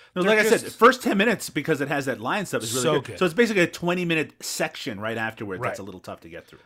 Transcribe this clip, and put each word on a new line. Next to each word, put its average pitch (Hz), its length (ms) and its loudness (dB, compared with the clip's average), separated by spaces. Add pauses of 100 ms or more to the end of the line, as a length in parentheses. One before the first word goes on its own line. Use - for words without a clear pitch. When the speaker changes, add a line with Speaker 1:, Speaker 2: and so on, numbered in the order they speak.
(160)
Speaker 1:
No, - 60 -2
Speaker 2:
They're 214 160 4
Speaker 1:
like 214 80 4
I 220 40 4
said, 208 120 4
Speaker 2:
just - 180 -12
Speaker 1:
first 254 240 8
ten 208 140 2
minutes, 208 320 2
because 147 320 -2
it 139 80 -4
has 143 160 0
that 113 160 -4
line 175 240 -2
stuff, 117 180 -4
is 113 100 -6
really 127 100 -2
Speaker 2:
So 160 100 2
Speaker 1:
good. 139 120 0
Speaker 2:
good. 104 140 -12
Speaker 1:
So 185 60 4
it's 160 80 0
basically 208 300 4
a 165 40 2
twenty 175 380 -2
minute 160 360 -4
section - 600 -8
right 113 160 -4
afterwards 110 420 -6
Speaker 2:
Right. 120 100 -4
Speaker 1:
that's 107 100 -8
a 98 40 -12
little 95 160 -14
tough - 220 -16
to 85 80 -20
get 82 180 -16
through. - 180 -20